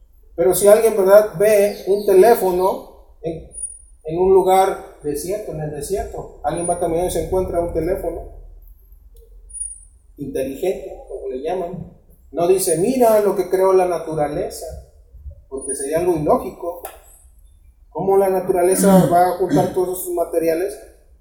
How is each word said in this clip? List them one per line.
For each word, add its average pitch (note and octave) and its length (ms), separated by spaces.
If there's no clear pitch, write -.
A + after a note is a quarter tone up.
Pero F3+ 200
si G3 120
alguien, G#3+ 300
¿verdad?, G3 400
ve G3+ 500
un G3+ 180
teléfono F#3+ 1160
en, D#3+ 300
en D#3+ 160
un F#3 140
lugar F#3+ 720
desierto, F3 480
en D#3 100
el D3+ 100
desierto, D#3 720
alguien E3+ 240
va E3+ 120
caminando E3+ 300
y - 20
se E3+ 140
encuentra F3+ 360
un E3+ 120
teléfono E3+ 480
inteligente, C#3 920
como C3+ 220
le C3 140
llaman, F3 580
no F3 160
dice, F#3 300
"Mira A3+ 420
lo G3+ 160
que F3+ 140
creó F#3+ 240
la F#3 120
naturaleza", D#3+ 800
porque - 260
sería D3 240
algo F3+ 140
ilógico. - 680
¿Cómo G3 260
la G3 140
naturaleza F#3 840
va F3 160
a F3 100
juntar F3 360
todos F3+ 320
sus F3 80
materiales E3+ 640